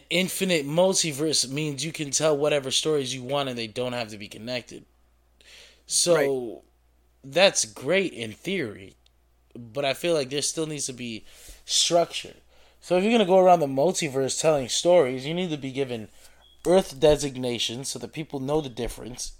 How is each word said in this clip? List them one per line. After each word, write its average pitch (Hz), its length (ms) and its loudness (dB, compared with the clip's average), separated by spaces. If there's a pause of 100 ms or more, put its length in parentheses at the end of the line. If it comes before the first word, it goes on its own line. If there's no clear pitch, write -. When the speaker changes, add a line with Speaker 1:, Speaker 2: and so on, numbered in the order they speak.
Speaker 1:
infinite 175 560 0
multiverse 156 840 0
means 143 340 -4
you 160 80 -6
can 147 200 -8
tell 147 260 2
whatever 143 340 0
stories 139 440 -2
you 127 80 -10
want 139 260 -4
and 123 80 -8
they 113 100 -6
don't 123 260 -6
have 117 160 -6
to 107 80 -14
be 101 100 -14
connected. 117 580 -12 (1000)
So - 280 2
Speaker 2:
Right. 131 460 0 (600)
Speaker 1:
that's 156 420 2
great 147 480 -2
in 113 200 -8
theory, 107 640 -8 (600)
but 120 280 -8
I 135 100 0
feel 170 200 -2
like 135 160 0
there 143 120 -4
still 160 260 -4
needs 147 180 -6
to 131 80 -8
be 120 320 -10 (400)
structure. - 680 0 (440)
So 180 180 0
if 185 60 4
you're 220 80 4
gonna 220 140 6
go 185 140 6
around 180 200 8
the 147 80 2
multiverse 135 720 0
telling 147 300 2
stories, 135 560 4
you 160 80 -4
need 180 160 -2
to 151 80 -4
be 135 140 -8
given 123 380 -4 (560)
Earth 175 340 2
designations 131 880 0
so - 100 -8
that 120 140 -12
people 147 260 -8
know 143 220 0
the 135 80 -8
difference. 117 720 -8